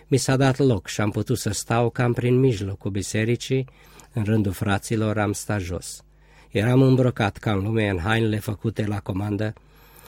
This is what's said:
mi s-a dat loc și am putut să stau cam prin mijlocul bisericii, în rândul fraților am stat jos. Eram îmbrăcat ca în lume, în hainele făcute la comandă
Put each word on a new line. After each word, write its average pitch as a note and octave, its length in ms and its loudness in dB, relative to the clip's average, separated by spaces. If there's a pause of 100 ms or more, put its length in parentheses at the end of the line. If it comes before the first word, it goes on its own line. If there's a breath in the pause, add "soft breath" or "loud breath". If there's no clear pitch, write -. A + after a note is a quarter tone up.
mi C#3 100 2
s-a C3 180 2
dat C3 220 2
loc B2+ 300 2
și - 140 -6
am G#2 100 0
putut G#2+ 260 -2
să - 140 -4
stau A#2 380 0
cam B2 240 0
prin B2 260 2
mijlocul G#2 520 0
bisericii, A#2 760 -2 (460 loud breath)
în A2 100 -2
rândul G#2 280 2
fraților G#2 680 -2
am G#2 160 0
stat G#2 260 -4
jos. F2 440 -10 (540 soft breath)
Eram B2 240 4
îmbrăcat B2+ 560 2
ca - 140 -2
în F#2+ 120 0
lume, A2 260 0
în F#2+ 100 0
hainele A2 400 0
făcute G#2+ 460 -4
la G2+ 140 -4
comandă G#2 540 -4 (540 loud breath)